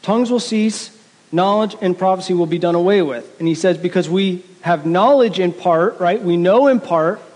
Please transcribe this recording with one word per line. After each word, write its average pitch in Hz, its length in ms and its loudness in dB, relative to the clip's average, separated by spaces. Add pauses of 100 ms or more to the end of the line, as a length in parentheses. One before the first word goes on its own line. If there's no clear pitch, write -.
Tongues 226 280 0
will 247 100 0
cease, 214 500 -4 (400)
knowledge 196 520 0
and 185 140 -2
prophecy 185 360 -2
will 175 140 0
be 165 120 -4
done 170 160 0
away 185 280 2
with. 131 360 -8
And 165 80 -4
he 165 80 0
says, 175 220 0
"Because 170 320 -2
we 180 340 -2 (200)
have 165 240 -2
knowledge 208 520 2
in 180 140 0
part," 180 480 0
right, 185 200 0
"we 175 180 0
know 196 280 4
in 262 140 4
part 170 400 -2 (160)